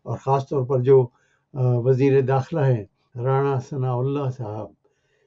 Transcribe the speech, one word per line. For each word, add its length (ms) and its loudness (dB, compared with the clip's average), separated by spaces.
और 140 -6
ख़ास 300 -2
तौर 160 -2
पर 180 -2
जो, 200 6
अ, 80 -6
वज़ीर 420 2
दाखिला 400 -2
हैं 220 0
राणा 440 0
सनाउल्लाह 720 -4
साहब, 420 -12